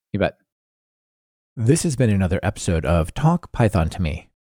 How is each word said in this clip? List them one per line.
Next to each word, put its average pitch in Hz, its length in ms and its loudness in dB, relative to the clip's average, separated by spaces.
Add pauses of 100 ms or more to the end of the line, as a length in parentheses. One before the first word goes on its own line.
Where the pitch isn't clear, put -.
(120)
You 98 80 -4
bet. 87 160 0 (1200)
This 127 280 2
has 160 120 -2
been 123 140 2
another 95 320 2
episode 85 420 -2
of 82 300 0
Talk 165 380 0
Python 95 380 0
to - 120 -6
Me. 78 260 -6 (240)